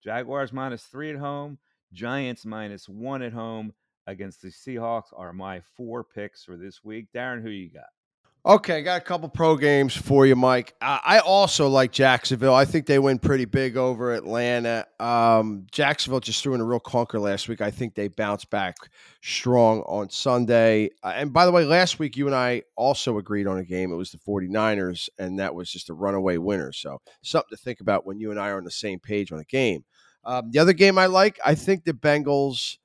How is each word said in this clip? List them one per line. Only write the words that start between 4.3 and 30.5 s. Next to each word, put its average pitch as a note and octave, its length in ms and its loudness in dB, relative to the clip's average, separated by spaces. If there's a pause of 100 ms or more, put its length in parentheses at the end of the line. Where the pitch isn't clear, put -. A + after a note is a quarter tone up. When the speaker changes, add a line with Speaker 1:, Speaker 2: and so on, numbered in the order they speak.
Speaker 1:
the F#2+ 80 -18
Seahawks A#2 680 -8
are F2+ 200 -16
my F#2+ 260 -12 (160)
four A#2+ 260 -12
picks - 400 -16
for F#2 140 -20
this F#2 260 -20
week. G#2+ 320 -16
Darren, B2 280 -10
who A2 80 -12
you F#2+ 200 -14
got? C#2 140 -20 (640)
Speaker 2:
Okay, F#3 360 4
got F3 200 -4
a - 20 -20
couple E3 240 -6
pro D#3+ 260 2
games C#3 400 2
for C#3 300 4
you, C3+ 100 8
Mike. B2+ 460 0
I, C3+ 240 -2
I F#3+ 140 6
also F#3 500 4
like C3 240 4
Jacksonville. C3 640 4
I C3+ 100 8
think D#3 220 -2
they C#3 120 4
win C3+ 200 4
pretty C3 260 0
big B2 320 -4
over B2 380 -2
Atlanta. A#2 720 -2 (120)
Um, A2+ 720 2
Jacksonville C#3 500 -2
just A#2 220 -6
threw C3+ 120 -2
in B2 80 -2
a - 20 -2
real A#2 160 -2
clunker A#2 400 -4
last G2+ 300 -4
week. A2+ 100 -8
I G#2 100 -4
think A#2 240 -8
they G2+ 140 -4
bounce G#2 380 -6
back G2 300 -4 (460)
strong A#2 600 2
on G2+ 260 -6
Sunday. A2+ 800 2 (140)
Uh, F#2 120 -6
and C3+ 200 -6
by E3 100 6
the F3+ 80 4
way, E3+ 140 4
last E3+ 320 2
week C#3 180 -6
you C#3 100 -2
and C#3 80 0
I B2 280 0 (140)
also B2 420 0
agreed G2+ 280 -4
on F#2+ 120 -2
a F#2 60 -6
game. F2+ 280 -4
It E2 40 -6
was F2+ 140 -8
the E2+ 80 -20
forty-niners, G2+ 1000 -2
and F#2+ 200 -8
that F#2 160 -4
was F2 160 -12
just - 200 -16
a E2 40 -12
runaway F#2+ 440 -2
winner. E2+ 340 -4
So C#2 300 -14 (180)
something - 300 -4
to G#2+ 120 -18
think B2 180 -12
about G2 260 -2
when G2 120 -10
you G#2+ 120 -8
and G#2 100 -6
I G2+ 80 -4
are G2+ 80 -4
on F#2 80 -8
the F2 60 -14
same F#2+ 300 -8
page G#2 320 -6
on D#2 60 -10
a D#2 60 -12
game. A#2+ 400 -2 (400)
Um, A#2+ 260 -6